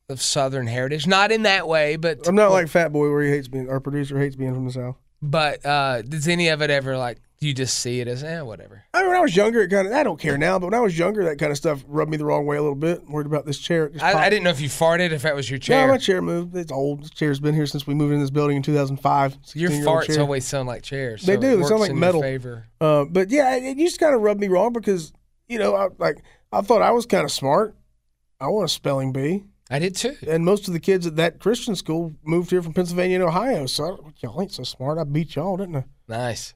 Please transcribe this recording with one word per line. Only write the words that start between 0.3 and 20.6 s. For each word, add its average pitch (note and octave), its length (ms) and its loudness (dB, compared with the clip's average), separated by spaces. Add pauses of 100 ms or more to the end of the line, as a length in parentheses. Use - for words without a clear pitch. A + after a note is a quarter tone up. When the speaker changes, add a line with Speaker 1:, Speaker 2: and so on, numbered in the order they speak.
Speaker 1:
heritage. C3+ 400 -4
Not G3 240 6
in A3 120 0
that F#3+ 240 2
way, D#3 280 2
but D#3+ 320 -2
Speaker 2:
I'm F3+ 80 4
not G#3 160 8
Speaker 1:
well F#3+ 100 6
Speaker 2:
like E3 60 0
Fat E3 240 2
Boy D3 180 2
where D3 140 2
he C#3+ 60 2
hates C#3+ 180 0
being, B2+ 220 -8
our C3+ 100 -2
producer C#3 400 -4
hates C#3 160 -2
being C3 180 -4
from B2+ 120 -4
the B2+ 80 -6
South. B2+ 240 -8 (240)
Speaker 1:
But, D3 440 -2
uh, C#3 360 0
does C#3+ 260 -6
any F3 220 2
of D3+ 120 0
it D3+ 80 0
ever, C3+ 280 -2
like, B2 220 -6 (200)
you D3+ 140 -2
just B2+ 260 -4
see B2 200 -4
it A#2+ 80 -6
as, B2 160 -6
"Eh, D#3+ 180 -8
whatever"? G#2 420 -16 (100)
Speaker 2:
I E4 60 0
mean, F#4+ 100 2
when F4+ 80 2
I F4+ 40 4
was B3+ 140 2
younger, A3 260 4
it F3+ 80 0
kinda, G3 240 0
I D4 100 2
don't F3+ 160 -2
care D3 180 -2
now, F3 220 2
but F3 80 -4
when F#3 60 -4
I A#3 60 2
was G3 180 0
younger, F3 280 0
that D3+ 140 -2
kinda D3 180 0
stuff D3 320 -2
rubbed D#3 220 0
me D#3 40 -2
the D3+ 80 -2
wrong D3 220 0
way D3 100 -2
a D3 60 0
little D3 140 0
bit. D#3+ 340 -4
Worried D3 180 -4
about D3 180 -2
this C#3+ 140 -6
chair. E3 280 0
It C#3+ 60 -14
just D#3 120 -6
Speaker 1:
I, F3 60 4
I - 20 4
Speaker 2:
popped. D#3+ 160 4
Speaker 1:
didn't G3+ 160 2
know F3 40 4
if C#3+ 120 0
you D3 80 -4
farted, E3+ 420 2
if D3 120 -4
that D#3 120 0
was C3+ 140 -6
your C3+ 80 -4
Speaker 2:
No, B2 40 -12
Speaker 1:
chair. C4 280 4
Speaker 2:
my C4+ 80 4
chair F#3 240 0
moved. E3+ 340 -4
It's E3+ 160 -8
old. C#3+ 320 -4
This D#3 60 -18
chair's C#3+ 320 -2
been D3+ 140 2
here D#3 100 2
since C#3+ 200 -6
we C#3+ 100 -4
moved D3 180 2
in D3 80 2
this C#3 80 -2
building C#3+ 280 0
in C#3 60 -2
two D3+ 100 0
thousand C#3 240 0
five. C#3 360 2 (200)
Speaker 1:
Your E3 180 -2
Speaker 2:
Sixteen-year-old D3 320 2
Speaker 1:
farts - 40 -4
Speaker 2:
chair. D3+ 140 2
Speaker 1:
always C#3 240 -2
sound C3+ 240 -4